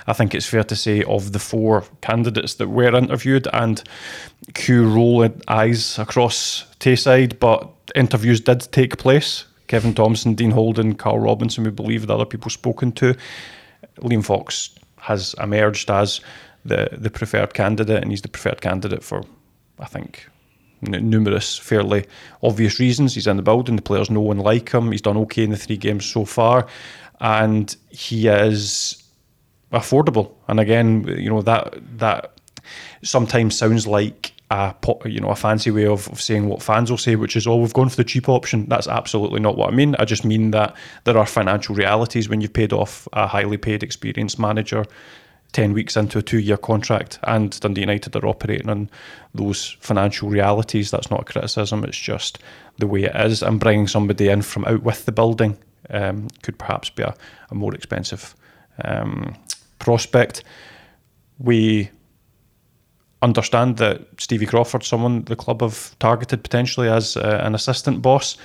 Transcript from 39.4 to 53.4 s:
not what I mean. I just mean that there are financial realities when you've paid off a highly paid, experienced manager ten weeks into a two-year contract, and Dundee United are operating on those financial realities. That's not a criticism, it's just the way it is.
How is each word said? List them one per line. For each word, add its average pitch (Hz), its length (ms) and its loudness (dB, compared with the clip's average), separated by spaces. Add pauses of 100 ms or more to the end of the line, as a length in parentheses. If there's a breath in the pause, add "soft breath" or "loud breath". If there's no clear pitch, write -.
not 107 180 2
what 95 120 2
I 113 60 0
mean. 143 220 4
I 110 80 2
just 104 180 -2
mean 110 280 2
that 107 220 0 (300 loud breath)
there 113 140 4
are 107 80 4
financial 101 480 -2
realities 110 560 0
when 110 100 0
you've 104 140 -4
paid 107 180 0
off 101 400 -4
a 104 140 0
highly 101 320 -2
paid, 107 240 -4
experienced 110 560 -6
manager 107 480 -2 (640 loud breath)
ten 107 200 2
weeks 107 240 -2
into 107 220 0
a 101 40 -2
two-year 104 360 0
contract, 110 640 -2
and 110 380 0
Dundee 101 220 -2
United 101 340 -4
are 104 100 -2
operating 104 420 -4
on 104 220 -4 (440 loud breath)
those 101 460 -4
financial 101 480 -2
realities. 104 600 0
That's - 200 -4
not 104 100 -2
a - 40 -12
criticism, 104 600 -4
it's - 140 -8
just - 400 -8 (400 loud breath)
the 110 80 0
way 98 180 0
it - 120 -6
is. 110 260 0